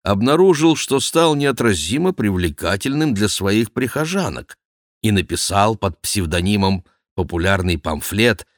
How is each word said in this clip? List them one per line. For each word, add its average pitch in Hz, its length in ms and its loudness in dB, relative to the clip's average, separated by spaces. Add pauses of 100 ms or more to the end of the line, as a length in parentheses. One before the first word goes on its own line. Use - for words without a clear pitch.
обнаружил, 151 720 4
что 139 240 -2
стал 160 380 2
неотразимо 127 760 0
привлекательным 101 1000 -2
для 101 140 0
своих 104 440 0
прихожанок – 131 880 -4 (440)
и 107 100 2
написал 98 640 0
под 95 260 -4
псевдонимом 95 840 0 (300)
популярный 90 640 0
памфлет 98 680 -2 (140)